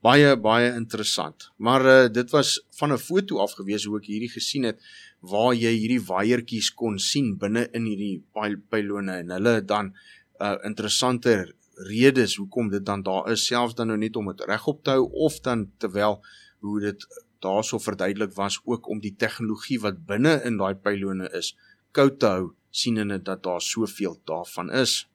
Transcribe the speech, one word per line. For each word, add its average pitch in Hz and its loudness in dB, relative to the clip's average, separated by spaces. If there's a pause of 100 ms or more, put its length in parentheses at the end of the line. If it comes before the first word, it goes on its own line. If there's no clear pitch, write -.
Baie, 139 8
baie 117 4
interessant. 107 -6
Maar, 131 4
eh, 131 10
dit 120 -2
was - 2 (100)
van 151 -2
'n 160 0
foto 180 -2
af 101 0
gewees 98 -4
hoe 104 -4
ek 104 -12
hierdie 107 -6
gesien - -6
het, 113 -4 (400)
waar 107 2
jy 117 2
hierdie 113 0
waiertjies 110 0
kon 107 -4
sien 117 -2
binne 113 -2
in 117 -4
hierdie 101 -6 (100)
pyl-, 104 -6
pylone 101 -4
en 87 -8
hulle 104 0
dan, 101 -4 (460)
eh, 101 -2
interessante 107 0 (200)
redes 117 4
hoekom 101 -4
dit 98 -4
dan 101 -4
daar 95 -2
is, 110 0
selfs 120 0
dan 117 -2
nou 110 -2
net 110 -4
om 107 -4
dit 92 -8
regop 107 -2
te 147 0
hou 131 2
of 151 0
dan 113 -2
terwyl 101 0 (360)
hoe 104 -4
dit 101 -4 (340)
daar 98 0
so 117 -4
verduidelik 98 -4
was 98 -4
ook 117 -4
om 107 -6
die 98 -8
tegnologie 113 -4
wat 95 -4
binne 131 2
in 120 -2
daai 98 -2
pylone 98 -4
is, - -8 (360)
koud 139 4
te 127 4
hou, 92 0 (160)
sienende 104 -2
dat 95 -8
daar 90 -4
soveel 98 -4
daarvan 87 -8
is. - 0